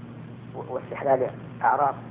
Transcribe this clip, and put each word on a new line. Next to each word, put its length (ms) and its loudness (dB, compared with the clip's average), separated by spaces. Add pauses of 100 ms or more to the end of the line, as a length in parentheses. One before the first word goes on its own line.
(560)
و-، 180 -8
واستحلال 560 2 (320)
أعراض 320 6 (160)